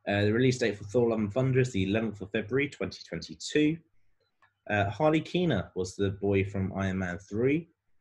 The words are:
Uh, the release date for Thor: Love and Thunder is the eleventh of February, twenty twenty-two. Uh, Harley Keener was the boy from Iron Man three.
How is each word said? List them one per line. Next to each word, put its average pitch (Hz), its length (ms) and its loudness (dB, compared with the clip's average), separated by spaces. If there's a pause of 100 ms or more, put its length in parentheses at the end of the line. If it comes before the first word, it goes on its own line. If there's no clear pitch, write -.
Uh, 101 140 2
the 104 100 4
release 127 260 4
date 104 200 0
for 98 60 -12
Thor: 117 260 2
Love 110 80 0
and 104 140 -2
Thunder 131 280 2
is 123 120 0
the 95 100 0
eleventh 104 400 -2
of - 80 -10
February, 117 380 -2
twenty - 380 -8
twenty-two. 151 680 -2 (960)
Uh, 101 180 2
Harley 156 320 2
Keener 160 540 0
was 92 220 -4
the 98 140 0
boy 98 340 0
from 95 320 -4
Iron 95 220 -2
Man 87 200 -4
three. 135 500 -2 (320)